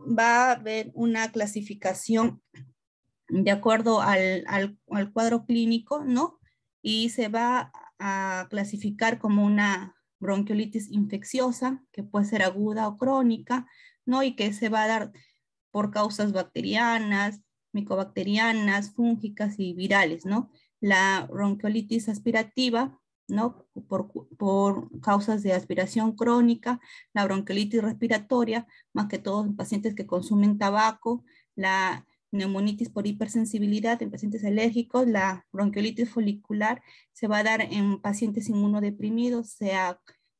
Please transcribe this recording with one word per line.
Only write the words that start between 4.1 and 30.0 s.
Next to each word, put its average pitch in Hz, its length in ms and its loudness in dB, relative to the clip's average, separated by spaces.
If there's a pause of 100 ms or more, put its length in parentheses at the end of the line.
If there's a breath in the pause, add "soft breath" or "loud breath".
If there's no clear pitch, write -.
al, 202 300 -4 (120)
al 202 240 -2
cuadro 226 320 0
clínico, 233 580 0
¿no? 262 340 0 (440)
Y 220 260 -2
se 226 200 -2
va 240 440 0 (260)
a 190 520 -4
clasificar 208 680 -2
como 208 280 4
una 202 500 2 (240)
bronquiolitis 208 680 -2
infecciosa, 254 1000 -2
que 202 120 -12
puede 202 240 0
ser 208 160 0
aguda 214 440 0
o 208 120 -6
crónica, 247 680 0 (380 loud breath)
¿no? 254 180 2
Y 262 140 0
que 208 160 0
se 220 160 -2
va 214 140 2
a 214 60 2
dar 214 240 -2 (580 soft breath)
por 208 200 -2
causas 208 420 0
bacterianas, 208 1080 0 (320)
micobacterianas, 202 1200 0
fúngicas 214 680 -2
y 185 140 -4
virales, 180 540 0
¿no? 220 240 -2 (300 soft breath)
La 190 500 4
bronquiolitis 208 800 -2
aspirativa, 233 920 0 (280)
¿no? 220 380 -2 (220)
Por, 196 240 -4 (240)
por 196 640 0
causas 208 420 0
de 196 100 0
aspiración 190 640 0
crónica, 240 640 2 (320 loud breath)
la 202 120 0
bronquiolitis 202 580 0
respiratoria, 226 840 0 (240 soft breath)
más 208 160 -2
que 190 100 -6
todo 208 260 -2
en 208 120 -2
pacientes 208 400 -4
que 208 100 -8